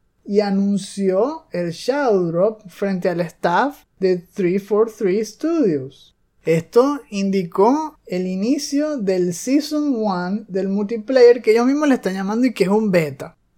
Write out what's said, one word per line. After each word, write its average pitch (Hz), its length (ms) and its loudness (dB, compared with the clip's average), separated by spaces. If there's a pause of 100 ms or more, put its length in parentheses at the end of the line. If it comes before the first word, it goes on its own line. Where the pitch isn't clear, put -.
(240)
y 202 160 0
anunció 196 1120 -2
el 175 200 -6
Shadow 220 560 0
Drop 185 420 -2
frente 190 400 -4
al 175 140 -2
staff 180 600 -2 (140)
de 185 200 0
three 180 400 -2
four 214 320 0
three 214 340 -2
Studios. 202 920 -4 (300)
Esto 240 560 2 (100)
indicó 196 960 0
el 185 200 -4
inicio 277 720 -2
del 185 360 -2
Season 294 640 -2
one 196 520 -4
del 190 200 -4
multiplayer, 233 720 4
que 220 80 2
ellos 233 160 4
mismos 294 220 2
le 254 80 4
están 185 180 -2
llamando 208 320 -2
y 226 80 -2
que 190 100 0
es 180 60 0
un 214 200 2
beta. 151 460 -2 (220)